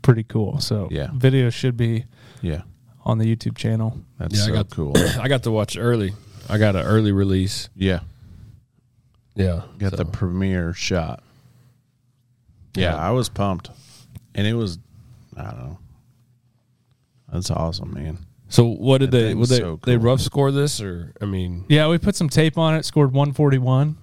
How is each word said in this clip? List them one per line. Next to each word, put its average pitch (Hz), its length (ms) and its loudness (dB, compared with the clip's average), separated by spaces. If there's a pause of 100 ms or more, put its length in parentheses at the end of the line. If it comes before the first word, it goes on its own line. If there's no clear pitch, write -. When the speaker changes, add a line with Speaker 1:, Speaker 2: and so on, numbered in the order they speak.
Speaker 1:
pretty 113 200 4
cool. 113 380 -2
So 104 300 -2
Speaker 2:
Yeah. 71 220 -4
Speaker 1:
video 131 380 4
should 123 260 -2
be 117 280 0 (360)
Speaker 2:
Yeah. 82 220 -4 (420)
Speaker 1:
On 113 140 0
the 110 60 0 (120)
YouTube 113 200 -6
channel. 113 420 -2 (200)
Speaker 2:
That's - 180 -4
Speaker 3:
Yeah, 104 60 4
I 104 40 2
Speaker 2:
so - 60 0
Speaker 3:
got, 104 180 0
Speaker 2:
cool. 73 220 -6 (140)
Speaker 3:
<clears throat> 87 140 -2
I 131 80 -4
got 135 160 0
to 117 60 0
watch 107 280 -2
early. 110 340 0 (360)
I 107 100 0
got 104 180 4
an 80 80 0
early 107 280 4
release. 95 640 0
Speaker 2:
Yeah. 92 240 0 (1400)
Speaker 3:
Yeah, 92 260 0 (160)
Speaker 2:
Got 98 140 -2
the 92 60 -6
Speaker 3:
so. 90 60 0
Speaker 2:
premiere 90 720 -2
shot. 82 480 -4 (1500)
Yeah, 90 180 0
Speaker 3:
Yeah. 78 40 -4
Speaker 2:
I 85 140 -2
was 120 180 0
pumped. 98 420 -4 (640)
And 101 120 0
it 110 80 0
was, 101 240 -4 (580)
I - 80 -12
don't - 140 -12
know. 67 200 -12 (1500)
That's 90 180 -6
awesome, - 440 -4
man. 76 240 -8 (300)
Speaker 3:
So 120 160 6
what 120 340 2
did 131 140 2
Speaker 2:
That 127 40 4
Speaker 3:
they, 117 120 4
Speaker 2:
thing 107 80 0
Speaker 3:
would 110 40 -2
Speaker 2:
was 123 100 4
Speaker 3:
they, 127 80 4
Speaker 2:
so 85 260 -4
Speaker 3:
they 123 120 4
Speaker 2:
cool. 113 80 2
Speaker 3:
rough 123 160 4
score 139 300 0
this, 143 300 -2
or, 87 400 -8
I 107 40 -6
mean? 90 440 -4
Speaker 1:
Yeah, 151 200 4
we 170 100 2
put 202 180 0
some 160 120 -2
tape 160 300 2
on 160 160 2
it, 160 100 -2
scored 143 280 2
one 143 200 2
forty-one. 135 720 2